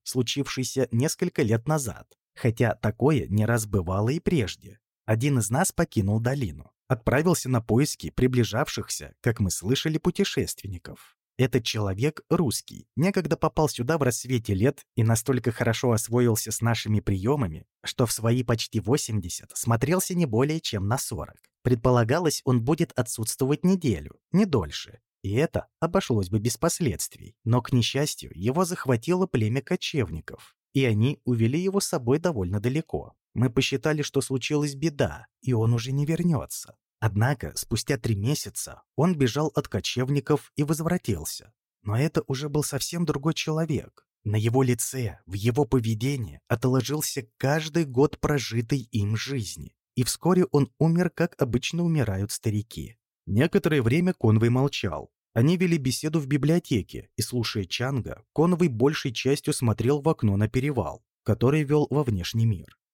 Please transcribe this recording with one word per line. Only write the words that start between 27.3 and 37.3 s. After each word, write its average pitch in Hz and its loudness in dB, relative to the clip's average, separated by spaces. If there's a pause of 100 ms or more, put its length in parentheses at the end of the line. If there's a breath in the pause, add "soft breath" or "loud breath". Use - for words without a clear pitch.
Но, 120 2
к - -6
несчастью, 127 0
его 127 0
захватило 175 0
племя 123 0
кочевников, - -6 (180)
и 135 2
они 117 2
увели 123 2
его 190 0
с 196 -2
собой 139 0
довольно 104 -2
далеко. 139 -4 (180)
Мы 123 2
посчитали, 135 0
что 135 -2
случилась 147 -2
беда, 135 -4 (120)
и 127 -2
он 113 2
уже 120 -2
не 143 0
вернётся. 160 -2 (240)
Однако 110 0